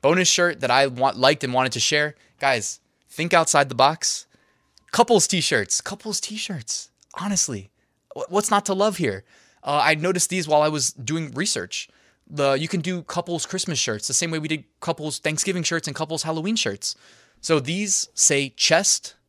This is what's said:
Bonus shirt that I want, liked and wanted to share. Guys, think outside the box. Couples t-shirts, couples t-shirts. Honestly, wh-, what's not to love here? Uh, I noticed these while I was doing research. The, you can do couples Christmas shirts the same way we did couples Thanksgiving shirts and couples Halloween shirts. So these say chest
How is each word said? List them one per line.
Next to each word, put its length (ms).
Bonus 280
shirt 320
that 100
I 160
want, 320
liked 260
and 80
wanted 200
to 80
share. 340
Guys, 420
think 260
outside 340
the 60
box. 520
Couples 340
t-shirts, 560
couples 380
t-shirts. 680
Honestly, 480
wh-, 140
what's 200
not 140
to 80
love 240
here? 280
Uh, 220
I 100
noticed 360
these 180
while 140
I 60
was 240
doing 400
research. 580
The, 280
you 120
can 140
do 220
couples 420
Christmas 340
shirts 300
the 60
same 160
way 80
we 100
did 160
couples 380
Thanksgiving 460
shirts 220
and 80
couples 280
Halloween 340
shirts. 380
So 180
these 540
say 420
chest 600